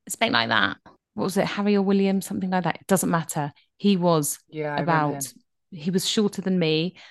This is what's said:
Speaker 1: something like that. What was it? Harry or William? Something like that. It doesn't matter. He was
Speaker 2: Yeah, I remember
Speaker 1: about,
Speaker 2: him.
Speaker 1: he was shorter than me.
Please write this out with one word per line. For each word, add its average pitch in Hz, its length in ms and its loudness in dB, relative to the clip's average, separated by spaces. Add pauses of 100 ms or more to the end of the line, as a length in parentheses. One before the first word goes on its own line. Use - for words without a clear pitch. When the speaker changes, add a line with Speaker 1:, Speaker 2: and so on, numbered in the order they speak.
Speaker 1:
something - 240 -2
like 113 180 0
that. 101 280 2 (360)
What 208 120 -4
was 190 120 -2
it? 190 80 2
Harry 202 300 0
or 196 60 2
William? 196 400 2
Something 190 280 -6
like 185 160 0
that. 165 160 0
It - 60 -18
doesn't 185 220 2
matter. 156 420 -2 (260)
He 202 200 2
was 170 420 2 (100)
Speaker 2:
Yeah, 151 260 -8
I 143 60 -2
remember - 20 -4
Speaker 1:
about, 151 420 0
Speaker 2:
him. - 60 -14 (400)
Speaker 1:
he 165 200 -6
was 185 160 0
shorter 202 340 -2
than 185 180 0
me. 160 380 0 (140)